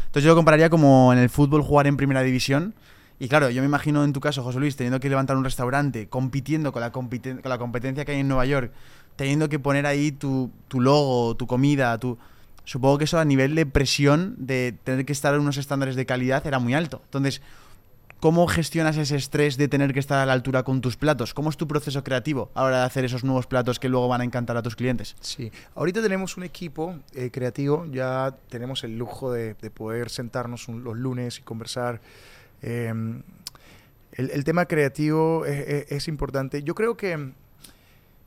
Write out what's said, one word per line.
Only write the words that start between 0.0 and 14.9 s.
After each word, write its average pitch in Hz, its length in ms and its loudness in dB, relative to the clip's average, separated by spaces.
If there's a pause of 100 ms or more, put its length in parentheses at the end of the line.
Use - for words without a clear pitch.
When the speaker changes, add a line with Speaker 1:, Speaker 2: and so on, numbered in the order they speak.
Speaker 1:
Entonces 143 180 2
yo 160 60 10
lo 165 60 10
compararía 160 340 6
como 135 420 8
en 123 60 6
el 123 100 6
fútbol 147 340 4
jugar 143 240 4
en 143 120 2
primera 135 240 2
división. 135 520 0 (440)
Y 131 100 -6
claro, 139 220 4
yo 127 100 -2
me 135 60 2
imagino 147 360 2
en 143 120 2
tu 139 60 -4
caso, 143 220 -2
José 123 160 -4
Luis, 143 160 0
teniendo 127 240 -2
que 135 120 -2
levantar 135 260 0
un 131 80 0
restaurante, 127 640 -2
compitiendo 135 640 -2
con 120 80 -6
la 117 100 -4
compiten-, 127 520 -8
con 131 80 -6
la 123 80 -4
competencia 127 480 -6
que 147 60 -4
hay 139 80 -2
en 139 80 0
Nueva 131 180 2
York, 135 260 0 (440)
teniendo 143 340 0
que 151 80 -2
poner 139 260 0
ahí 147 260 0
tu, 135 400 -2 (180)
tu 127 120 -2
logo, 127 560 4
tu 127 100 -4
comida, 127 540 2
tu, 123 180 -4 (460)
supongo 135 340 2
que 151 60 0
eso 165 140 0
a 160 60 4
nivel 139 300 4
de 160 120 2
presión 143 720 2
de 127 360 -2 (100)
tener 131 200 -2